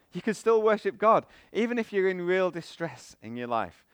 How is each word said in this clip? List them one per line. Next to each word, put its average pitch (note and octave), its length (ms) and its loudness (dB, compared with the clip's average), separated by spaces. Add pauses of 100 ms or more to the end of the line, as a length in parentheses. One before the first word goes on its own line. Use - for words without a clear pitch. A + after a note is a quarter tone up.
(140)
you F3 80 -10
can G#3+ 140 -2
still A3+ 260 2
worship G#3 380 0
God. G#3 260 4 (260)
Even A#3 280 -2
if A3 120 -6
you're F#3+ 160 0
in F#3 140 -2
real F3+ 300 0
distress D#3+ 720 -12
in A2+ 120 -12
your A#2+ 120 -8
life, A2 360 -4 (100)